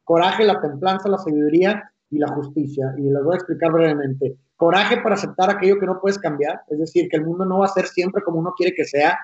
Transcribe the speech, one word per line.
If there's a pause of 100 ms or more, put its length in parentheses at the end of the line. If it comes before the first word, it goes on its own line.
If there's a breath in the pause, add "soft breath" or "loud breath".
coraje,
la
templanza,
la
sabiduría (200)
y
la
justicia.
Y
las
voy
a
explicar
brevemente. (200)
Coraje
para
aceptar
aquello
que
no
puedes
cambiar,
es
decir,
que
el
mundo
no
va
a
ser
siempre
como
uno
quiere
que
sea